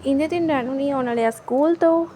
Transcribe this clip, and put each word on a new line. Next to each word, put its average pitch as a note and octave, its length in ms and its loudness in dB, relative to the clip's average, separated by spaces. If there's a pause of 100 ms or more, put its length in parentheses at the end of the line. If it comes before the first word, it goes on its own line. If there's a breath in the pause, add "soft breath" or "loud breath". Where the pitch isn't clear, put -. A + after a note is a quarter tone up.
ਇੰਨੇ C#4 220 2
ਦਿਨ E4+ 180 -2
ਨਾਨੂ C4 280 -2
ਨਹੀਂ C#4 180 -2
ਆਉਣ C4 140 -2
ਵਾਲੇ A#3 200 0
ਆ A3+ 40 2
ਸਕੂਲ C#4 460 0
ਤੋਂ E4+ 300 2 (100)